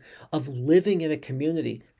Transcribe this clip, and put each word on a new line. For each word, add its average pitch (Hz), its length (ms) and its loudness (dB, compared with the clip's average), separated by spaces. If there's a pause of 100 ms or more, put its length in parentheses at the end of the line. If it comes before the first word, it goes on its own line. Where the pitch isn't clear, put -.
(320)
of 143 160 -2
living 165 520 2
in 160 120 -2
a 151 40 -2
community 147 680 -4 (180)